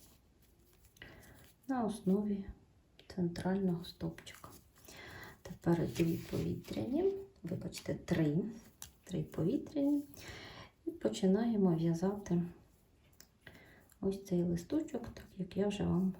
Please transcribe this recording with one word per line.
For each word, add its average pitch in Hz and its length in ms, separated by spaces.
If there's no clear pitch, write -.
на 247 160
основі 202 600
центрального 180 680
стовпчика. - 640
Тепер - 500
дві 165 240
повітряні, 233 960
вибачте, - 520
три, 160 440
три 175 180
повітряні. 285 800
І 330 60
починаємо 202 840
в'язати 175 680
ось 196 240
цей 175 180
листочок, 220 680
так - 160
як 185 180
я 202 120
вже 196 160
вам 180 360